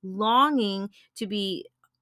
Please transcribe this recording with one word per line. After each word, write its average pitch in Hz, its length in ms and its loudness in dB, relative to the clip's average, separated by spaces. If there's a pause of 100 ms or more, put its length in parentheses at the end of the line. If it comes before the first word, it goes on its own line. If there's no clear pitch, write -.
longing 208 880 2 (260)
to 220 100 -6
be 196 420 -6 (340)